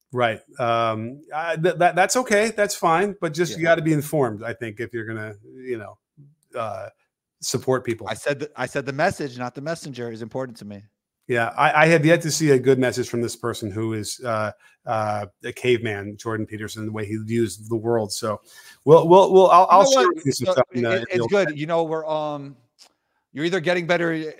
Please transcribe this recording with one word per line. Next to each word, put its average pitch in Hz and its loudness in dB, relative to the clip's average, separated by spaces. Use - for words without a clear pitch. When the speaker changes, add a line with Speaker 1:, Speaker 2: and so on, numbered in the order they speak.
Speaker 1:
Right. 117 -2
Um, 117 -2
I, 165 -4
th-, 160 0
that, 170 2
that's 196 2
okay. 226 0
That's 208 -2
fine. 185 0
But 165 -4
just, 165 -2
you - -10
Speaker 2:
Yeah. 165 2
Speaker 1:
gotta 160 2
be 156 2
informed, 131 -2
I 117 -6
think, 113 -10
if 113 -8
you're 113 -8
gonna, 107 -10
you 127 -8
know, 101 -14
uh, 104 -8
support 127 -2
people. 113 -6
Speaker 2:
I 110 -6
said 143 -4
th-, 143 -10
I 127 -6
said 131 -6
the 139 -6
message, 147 -2
not 123 -8
the 139 -14
messenger, 139 -10
is 113 -12
important 127 -10
to 104 -18
me. 101 -14
Speaker 1:
Yeah, 117 0
I, 151 4
I - 6
have 165 6
yet 165 6
to 156 -4
see 151 2
a 131 6
good 127 4
message 123 0
from 117 -4
this 113 -4
person 110 -6
who 110 -4
is, 104 -8
uh, 107 -2
uh, 107 -4
a 120 -10
caveman, 107 -2
Jordan 110 -6
Peterson, 107 -10
the 107 -8
way 107 -8
he 107 -8
views 110 -2
the 113 -2
world. 110 -2
So 107 -6
we'll, 160 8
we'll, 185 8
we'll, 185 8
I'll, 170 8
Speaker 2:
You 185 4
Speaker 1:
I'll 190 8
Speaker 2:
know 269 4
Speaker 1:
share 262 6
Speaker 2:
what? 170 0
Speaker 1:
with 151 -8
you 135 0
some - -6
Speaker 2:
So 185 2
Speaker 1:
stuff 127 2
in 120 -2
Speaker 2:
it, 113 0
Speaker 1:
the, - 0
Speaker 2:
it, 113 0
Speaker 1:
in 113 -2
the 117 -10
Speaker 2:
it's 117 0
Speaker 1:
old 117 -2
Speaker 2:
good. 190 2
Speaker 1:
chat. 151 -8
Speaker 2:
You 147 -6
know, 165 0
we're, 160 -6
um, 147 -6
you're 147 -6
either 175 -2
getting 175 -2
better 165 -2